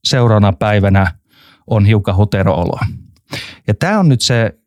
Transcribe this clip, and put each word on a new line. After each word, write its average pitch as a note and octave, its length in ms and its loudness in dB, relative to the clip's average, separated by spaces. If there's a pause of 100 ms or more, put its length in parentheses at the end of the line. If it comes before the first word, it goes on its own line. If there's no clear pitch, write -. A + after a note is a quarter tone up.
seuraavana G#2+ 480 2
päivänä G2 540 0 (600)
on G#2 200 0
hiukan G2+ 300 0
hutero-olo. G2 640 0 (880)
Ja A2+ 80 0
tää G3+ 240 -2
on F#3 100 2
nyt B2+ 120 2
se A#2 320 -2 (140)